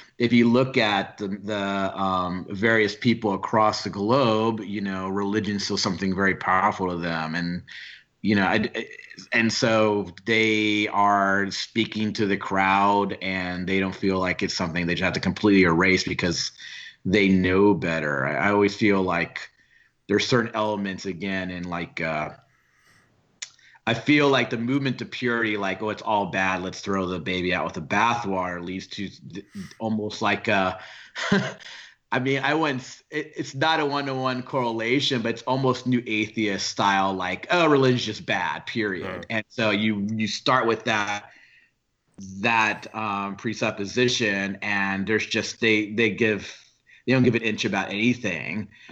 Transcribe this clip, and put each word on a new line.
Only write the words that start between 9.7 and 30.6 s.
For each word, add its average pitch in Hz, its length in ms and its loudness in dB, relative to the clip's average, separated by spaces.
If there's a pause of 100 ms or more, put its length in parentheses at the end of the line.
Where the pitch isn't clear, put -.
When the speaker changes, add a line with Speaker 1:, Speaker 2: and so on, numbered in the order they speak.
Speaker 1:
they 107 600 2
are 98 640 2
speaking 107 640 -2
to 107 120 0
the 98 100 2
crowd 98 880 2
and 90 440 -4
they 95 140 2
don't 95 140 -2
feel 95 240 0
like 90 240 -2
it's 92 120 -2
something 87 320 -2
they 87 80 0
just 85 100 -2
have 90 100 2
to 95 60 -2
completely 98 440 4
erase 92 400 4
because 87 460 -2 (540)
they 98 240 4
know 95 460 6
better. 76 520 -2
I, 73 220 0
I - 40 2
always 104 220 4
feel 101 280 2
like 85 480 -4 (580)
there's 101 180 2
certain 117 280 2
elements, 101 520 -4
again, 95 440 -6
in, 90 140 -8
like, 87 360 -8
uh, 78 300 -4 (1600)
I 117 60 2
feel 147 340 4
like 123 220 2
the 123 80 -4
movement 131 400 -2
to 117 80 -6
purity, 110 500 -2
like, 95 240 -4
"Oh, 107 100 -2
it's 101 120 -6
all 101 240 0
bad, 95 360 -2
let's 92 180 -8
throw 98 260 -2
the 90 140 -4
baby 90 340 -2
out 82 100 -2
with 85 100 -6
the 92 80 -8
bathwater," 92 840 -2
leads 92 240 -10
to 98 200 -10
th-, - 360 -16 (340)
almost 110 440 -4
like 101 260 -2
a, 95 320 0 (500)